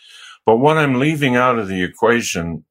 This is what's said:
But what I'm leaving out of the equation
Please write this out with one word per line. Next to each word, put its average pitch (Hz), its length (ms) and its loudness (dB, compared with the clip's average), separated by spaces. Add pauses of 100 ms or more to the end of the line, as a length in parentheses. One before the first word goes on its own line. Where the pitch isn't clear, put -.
(460)
But 113 120 4
what 151 200 2
I'm 139 180 0
leaving 139 400 0
out 123 240 2
of 101 80 -6
the 95 160 -4
equation 90 880 -2